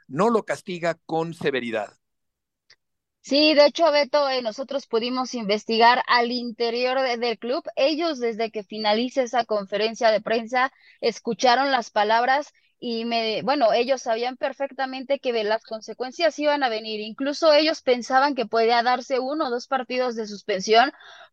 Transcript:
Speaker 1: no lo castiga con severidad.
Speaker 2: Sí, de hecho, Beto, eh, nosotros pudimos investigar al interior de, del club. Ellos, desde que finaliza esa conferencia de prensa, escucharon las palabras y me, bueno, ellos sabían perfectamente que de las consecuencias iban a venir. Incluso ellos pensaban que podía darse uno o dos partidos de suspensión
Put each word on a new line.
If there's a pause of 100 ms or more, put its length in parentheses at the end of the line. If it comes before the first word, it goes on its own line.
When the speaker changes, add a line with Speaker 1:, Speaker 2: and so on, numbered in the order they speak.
Speaker 1:
no
lo
castiga
con
severidad. (1300)
Speaker 2:
Sí,
de
hecho,
Beto,
eh,
nosotros
pudimos
investigar
al
interior
de,
del
club. (140)
Ellos,
desde
que
finaliza
esa
conferencia
de
prensa, (280)
escucharon
las
palabras (320)
y
me,
bueno,
ellos
sabían
perfectamente
que
de
las
consecuencias
iban
a
venir.
Incluso
ellos
pensaban
que
podía
darse
uno
o
dos
partidos
de
suspensión (420)